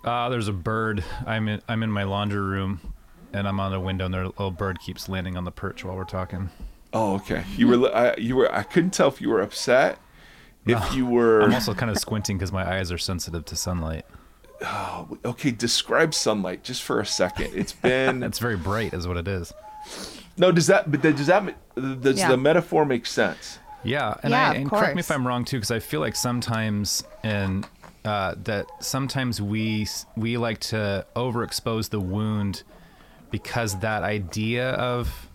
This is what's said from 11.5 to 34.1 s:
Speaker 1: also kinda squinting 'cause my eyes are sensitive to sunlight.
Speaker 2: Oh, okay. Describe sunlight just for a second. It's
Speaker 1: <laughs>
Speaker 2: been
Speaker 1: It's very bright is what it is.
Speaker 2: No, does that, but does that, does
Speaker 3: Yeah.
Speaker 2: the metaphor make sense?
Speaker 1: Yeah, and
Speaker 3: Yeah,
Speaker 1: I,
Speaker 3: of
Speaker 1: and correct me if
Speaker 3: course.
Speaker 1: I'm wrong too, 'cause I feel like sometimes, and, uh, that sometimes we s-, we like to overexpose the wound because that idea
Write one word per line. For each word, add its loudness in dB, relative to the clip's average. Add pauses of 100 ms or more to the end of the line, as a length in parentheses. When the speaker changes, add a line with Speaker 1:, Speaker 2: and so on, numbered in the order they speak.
Speaker 1:
also 2
kinda 0
squinting -2
'cause -2
my 0
eyes -2
are -4
sensitive -4
to -8
sunlight. -4 (600)
Speaker 2:
Oh, -8
okay. 0
Describe 2
sunlight 0
just -8
for 0
a -2
second. 0
It's -2
Speaker 1:
<laughs> -10
Speaker 2:
been 2
Speaker 1:
It's -4
very 0
bright -2
is -4
what -2
it -4
is. -4 (840)
Speaker 2:
No, 6
does 6
that, 6
but 2
does 4
that, 4 (480)
does 4
Speaker 3:
Yeah. 4
Speaker 2:
the 6
metaphor 4
make 0
sense? -2 (260)
Speaker 1:
Yeah, -2
and 0
Speaker 3:
Yeah, 4
Speaker 1:
I, 4
Speaker 3:
of 0
Speaker 1:
and -2
correct 2
me -2
if -6
Speaker 3:
course. 0
Speaker 1:
I'm 0
wrong 0
too, -2
'cause -4
I 0
feel -4
like -2
sometimes, -2 (220)
and, -2 (380)
uh, -2 (100)
that -4 (140)
sometimes -4
we 0
s-, -6 (100)
we -2
like -2
to -2 (120)
overexpose -2
the -2
wound -2 (680)
because -4
that 0
idea -2